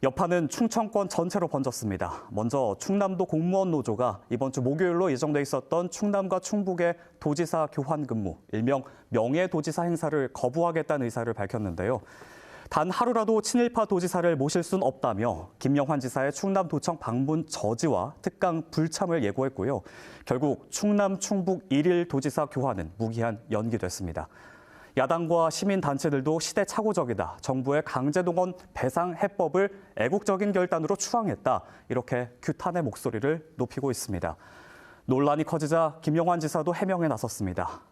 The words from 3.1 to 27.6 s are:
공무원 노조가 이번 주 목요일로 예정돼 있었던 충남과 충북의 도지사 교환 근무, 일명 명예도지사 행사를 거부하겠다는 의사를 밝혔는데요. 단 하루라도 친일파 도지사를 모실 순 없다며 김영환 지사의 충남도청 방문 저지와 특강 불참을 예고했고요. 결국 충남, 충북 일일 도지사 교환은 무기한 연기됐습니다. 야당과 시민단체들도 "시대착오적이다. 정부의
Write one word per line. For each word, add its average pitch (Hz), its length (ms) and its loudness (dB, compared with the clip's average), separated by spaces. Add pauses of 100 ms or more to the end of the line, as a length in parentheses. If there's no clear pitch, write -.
공무원 180 460 2
노조가 117 580 0
이번 127 220 -2
주 131 100 -4
목요일로 170 500 2
예정돼 143 300 0
있었던 160 480 -2
충남과 196 500 0
충북의 180 540 0 (260)
도지사 156 520 0
교환 147 340 -2
근무, 101 320 -2 (140)
일명 131 320 2 (260)
명예도지사 151 760 0
행사를 151 500 0
거부하겠다는 156 720 0
의사를 113 280 -2
밝혔는데요. 101 680 -2 (680)
단 160 220 2
하루라도 226 500 2
친일파 240 440 2
도지사를 175 500 2
모실 147 260 0
순 190 220 0
없다며 110 760 -2
김영환 143 420 2
지사의 131 320 -2
충남도청 180 680 0
방문 139 480 0
저지와 120 760 0
특강 175 480 -2
불참을 165 540 0
예고했고요. 107 580 -2 (440)
결국 135 440 0
충남, 101 480 0
충북 185 520 -2
일일 170 380 2
도지사 143 400 0
교환은 107 500 -2
무기한 113 520 -2
연기됐습니다. 98 800 -2 (680)
야당과 165 540 2
시민단체들도 151 880 0
"시대착오적이다. 175 1000 -2
정부의 135 440 0